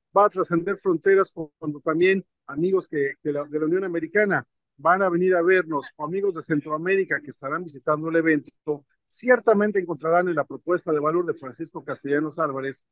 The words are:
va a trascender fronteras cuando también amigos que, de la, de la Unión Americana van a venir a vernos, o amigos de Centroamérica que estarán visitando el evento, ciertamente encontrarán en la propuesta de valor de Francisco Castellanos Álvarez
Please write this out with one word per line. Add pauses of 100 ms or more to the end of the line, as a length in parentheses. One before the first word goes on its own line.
(160)
va
a
trascender
fronteras
cuando
también (220)
amigos
que,
de
la,
de
la
Unión
Americana (300)
van
a
venir
a
vernos, (100)
o
amigos
de
Centroamérica
que
estarán
visitando
el
evento, (240)
ciertamente
encontrarán
en
la
propuesta
de
valor
de
Francisco
Castellanos
Álvarez